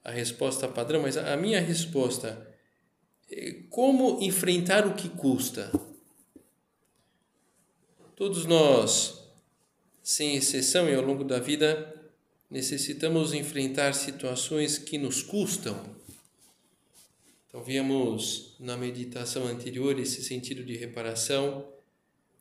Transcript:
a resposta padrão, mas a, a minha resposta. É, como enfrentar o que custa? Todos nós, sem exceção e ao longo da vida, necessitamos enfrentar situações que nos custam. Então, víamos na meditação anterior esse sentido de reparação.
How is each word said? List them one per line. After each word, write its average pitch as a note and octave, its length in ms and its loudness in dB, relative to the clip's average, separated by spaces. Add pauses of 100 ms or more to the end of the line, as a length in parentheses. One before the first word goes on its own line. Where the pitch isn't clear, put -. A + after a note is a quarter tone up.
a A#2 40 -10
resposta B2+ 580 -2
padrão, C3 320 0
mas C3+ 160 0
a, D3 160 -2
a C#3+ 40 0
minha F#3+ 240 2
resposta. C3+ 840 -2 (840)
É, - 240 -8 (160)
como B3+ 520 4
enfrentar F3+ 640 4
o F#3+ 80 0
que - 140 -6
custa? - 640 0 (2500)
Todos G3 300 -2
nós, D3 760 6 (840)
sem D3 340 0
exceção C#3 540 2
e C3+ 40 4
ao C3 60 4
longo C#3 240 0
da B2+ 160 0
vida, D3+ 500 2 (600)
necessitamos C#3+ 800 0
enfrentar C#3 640 0
situações C#3 840 -2
que - 220 -6
nos C3+ 240 -2
custam. A#2+ 600 -2 (1700)
Então, A#2+ 140 -14
víamos C3 1000 -2
na B2 160 -6
meditação B2 680 -6
anterior B2 520 -2
esse - 240 -4
sentido B2+ 400 -8
de A#2+ 140 -10
reparação. A#2+ 880 -4 (760)